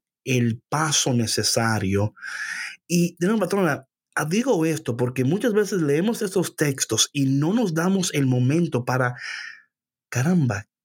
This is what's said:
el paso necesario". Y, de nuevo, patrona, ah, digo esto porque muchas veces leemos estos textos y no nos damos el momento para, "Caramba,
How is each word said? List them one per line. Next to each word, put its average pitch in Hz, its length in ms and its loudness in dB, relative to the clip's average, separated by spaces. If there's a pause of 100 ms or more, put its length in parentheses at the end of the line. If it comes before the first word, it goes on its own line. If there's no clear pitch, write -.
(240)
el 120 440 0
paso 147 440 0
necesario". 110 1040 0 (720)
Y, 175 320 0
de 175 80 0
nuevo, 220 140 0
patrona, 175 480 0 (260)
ah, 156 120 -2
digo 202 380 2
esto 151 320 -2
porque 127 280 0
muchas 202 300 0
veces 202 280 0
leemos 160 400 0
estos 190 320 -2
textos 135 580 0
y 139 140 0
no 139 260 2
nos 214 220 0
damos 185 400 0
el 139 120 2
momento 127 580 2
para, 127 320 0 (920)
"Caramba, 127 580 0 (180)